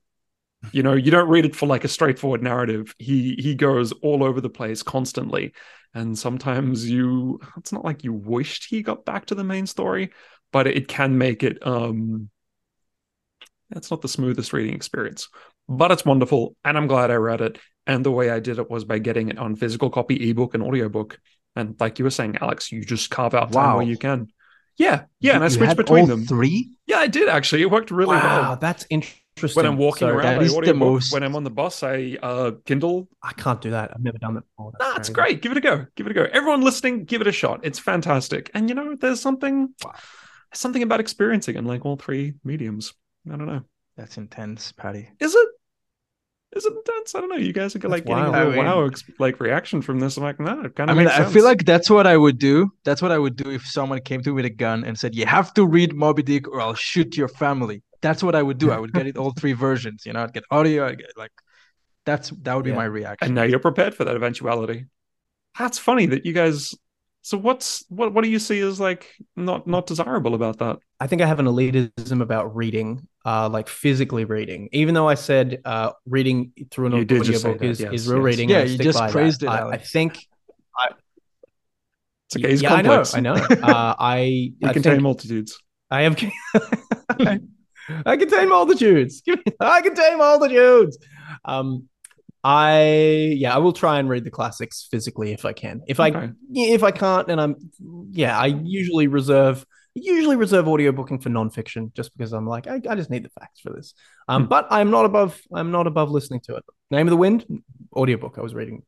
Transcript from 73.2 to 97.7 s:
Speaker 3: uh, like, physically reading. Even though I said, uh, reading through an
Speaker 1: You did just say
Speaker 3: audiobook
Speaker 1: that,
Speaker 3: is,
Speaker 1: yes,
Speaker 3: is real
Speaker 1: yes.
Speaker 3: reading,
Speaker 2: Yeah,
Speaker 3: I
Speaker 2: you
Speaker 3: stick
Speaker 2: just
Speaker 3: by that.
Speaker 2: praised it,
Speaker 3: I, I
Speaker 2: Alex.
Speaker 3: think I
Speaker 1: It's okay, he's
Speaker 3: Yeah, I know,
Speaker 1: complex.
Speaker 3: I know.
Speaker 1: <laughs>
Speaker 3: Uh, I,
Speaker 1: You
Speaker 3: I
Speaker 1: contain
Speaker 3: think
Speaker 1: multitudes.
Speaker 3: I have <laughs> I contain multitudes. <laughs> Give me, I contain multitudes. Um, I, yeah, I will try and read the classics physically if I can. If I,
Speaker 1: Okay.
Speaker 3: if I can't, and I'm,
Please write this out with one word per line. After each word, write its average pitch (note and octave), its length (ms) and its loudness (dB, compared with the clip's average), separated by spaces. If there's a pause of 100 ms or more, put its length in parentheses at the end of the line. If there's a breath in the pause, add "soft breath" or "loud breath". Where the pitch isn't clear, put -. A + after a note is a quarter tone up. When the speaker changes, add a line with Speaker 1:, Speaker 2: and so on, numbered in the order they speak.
Speaker 3:
uh, A2 240 0
like, A2 180 -6
physically C3 580 -2
reading. G#2+ 480 -8
Even D#3 200 2
though D#3+ 160 2
I C#3+ 60 4
said, C3 500 0
uh, A2+ 280 -4 (120)
reading B2+ 460 -2 (180)
through B2+ 160 -6
an B2 80 -2
Speaker 1:
You A#2+ 100 2
did A#2 200 2
just A2+ 180 0
say A#2 80 -2
Speaker 3:
audiobook A2 120 -4
Speaker 1:
that, B2 60 -2
Speaker 3:
is, A#2 120 -4
Speaker 1:
yes, G#2+ 140 -6
Speaker 3:
is A#2 140 -6
real B2 120 0
Speaker 1:
yes. C3+ 60 2
Speaker 3:
reading, A#2+ 240 2
Speaker 2:
Yeah, G3 100 6
Speaker 3:
I C#3 60 4
Speaker 2:
you - 100 0
Speaker 3:
stick B2+ 80 -2
Speaker 2:
just D3+ 160 2
Speaker 3:
by A2 80 0
that. G#2+ 40 -4
Speaker 2:
praised D3 300 2
it, C#3 80 -4
Speaker 3:
I, A2+ 80 0
I A2+ 40 -2
Speaker 2:
Alex. A2+ 300 -8
Speaker 3:
think D#3+ 280 -2 (580)
I B2 120 0 (1400)
Speaker 1:
It's - 100 -6
okay, B2+ 140 0
he's C#3 100 4
Speaker 3:
Yeah, C#3+ 140 4
I F#3 80 6
know, A3 60 4
Speaker 1:
complex. E3+ 260 6
Speaker 3:
I B2 60 0
know. B2 120 2
Speaker 1:
<laughs> - 300 4
Speaker 3:
Uh, A#2 340 4
I, B2 240 0
Speaker 1:
You B2+ 320 -2 (100)
Speaker 3:
I B2+ 100 0
Speaker 1:
contain D3 200 4
Speaker 3:
think C#3 100 4
Speaker 1:
multitudes. A2+ 540 -4 (320)
Speaker 3:
I C3+ 140 0
have D#3+ 180 2 (320)
<laughs> - 1500 -4
I C4 120 2
contain F#4+ 320 4
multitudes. B3 720 4
<laughs> - 40 -12
Give F4 200 0
me, G#3+ 140 -2
I D#4+ 220 6
contain E4 360 4
multitudes. B3+ 800 6 (480 loud breath)
Um, C3+ 420 -4 (560)
I, D#3 920 6
yeah, B2+ 180 0
I - 40 4
will E3+ 140 4
try D#3 260 2
and C3+ 100 0
read B2 140 -2
the A#2+ 80 -12
classics - 600 -8
physically A2 420 -6
if - 120 -10
I - 80 -4
can. G#2+ 340 -12
If C3+ 120 -4
I, D#3+ 100 6
Speaker 1:
Okay. C3+ 220 -6 (220)
Speaker 3:
if A3+ 300 2
I G3+ 80 6
can't, F#3+ 380 0
and E3 120 0
I'm, D3 140 0 (560)